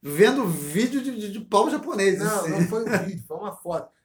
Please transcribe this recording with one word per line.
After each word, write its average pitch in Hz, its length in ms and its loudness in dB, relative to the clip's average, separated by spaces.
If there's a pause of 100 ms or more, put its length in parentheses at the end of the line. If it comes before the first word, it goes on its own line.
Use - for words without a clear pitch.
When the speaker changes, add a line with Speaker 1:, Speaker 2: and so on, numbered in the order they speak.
Speaker 1:
vendo 220 400 4
vídeo 170 540 -2
de, 247 180 -6
de, 208 120 -8
de 214 80 -8
pau 214 280 4
japonês, 196 520 0
Speaker 2:
Não, 208 220 0
Speaker 1:
assim. 160 100 -2
Speaker 2:
não 165 160 2
foi 226 200 -2
um 233 180 0
vídeo, 180 220 -8
foi 156 100 -10
uma 202 180 -10
foto - 360 -8 (140)